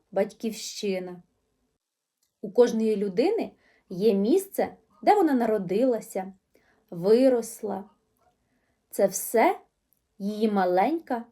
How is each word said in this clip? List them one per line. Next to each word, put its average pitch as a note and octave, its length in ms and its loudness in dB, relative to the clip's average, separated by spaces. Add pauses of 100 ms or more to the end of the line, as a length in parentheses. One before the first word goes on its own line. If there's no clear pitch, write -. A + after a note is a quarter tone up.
(120)
батьківщина. F#3+ 1120 -6 (1160)
У G3+ 100 -10
кожної A3 440 2
людини G#3 560 -2 (380)
є G3+ 240 0
місце, G#3 600 -2 (260)
де G4+ 140 4
вона E4+ 180 4
народилася, G#3+ 1000 -2 (560)
виросла. G#3+ 1000 0 (1000)
Це G3+ 180 2
все A#3 520 0 (600)
її G#3 320 -2
маленька G#3 800 0